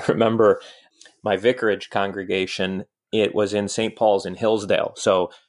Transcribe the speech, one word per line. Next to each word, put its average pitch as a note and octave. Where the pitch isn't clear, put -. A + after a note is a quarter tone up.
remember A2
my G2+
vicarage G#2
congregation, F#2+
it G#2
was G#2
in G2+
Saint A2
Paul's G#2
in F2+
Hillsdale. G#2
So F#2